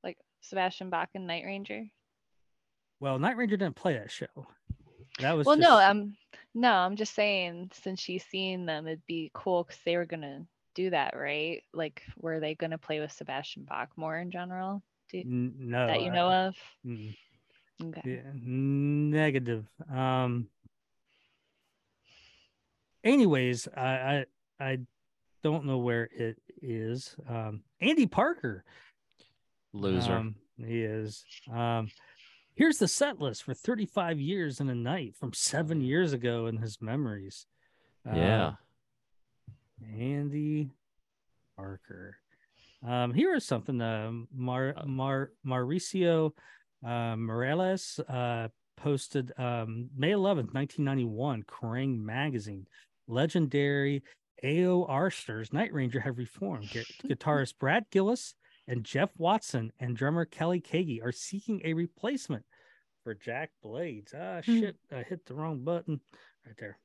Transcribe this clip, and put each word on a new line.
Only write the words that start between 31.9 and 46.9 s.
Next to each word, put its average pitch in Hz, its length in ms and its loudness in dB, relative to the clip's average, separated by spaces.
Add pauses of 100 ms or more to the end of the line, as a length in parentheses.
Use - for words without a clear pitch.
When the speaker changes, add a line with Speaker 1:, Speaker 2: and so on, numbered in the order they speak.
Speaker 2:
here's 311 240 4
the 196 100 4
set 277 320 0
list 131 220 -4
for 135 100 -6
thirty-five 185 640 -2
years 147 420 -2
and 139 100 0
a 123 40 0
night 120 420 -2
from 127 180 -8
seven 160 480 0
Speaker 3:
Yeah. 127 60 2
Speaker 2:
years 160 260 4
ago 117 320 0
in 113 100 -2
his 110 240 -6
memories. 110 680 -6 (600)
Speaker 3:
Yeah. 95 400 4
Speaker 2:
Um, 78 100 -2 (1400)
Andy 143 720 -2 (880)
Parker. 95 580 -14 (720)
Um, 123 260 2
here 330 220 6
is 277 100 0
something. 120 380 0
Uh, 113 300 -2 (220)
Mar-, 127 440 0
Speaker 3:
Oh. - 80 -8
Speaker 2:
Mar-, 135 460 -2 (140)
Mauricio, 160 840 2 (540)
uh, 117 300 -2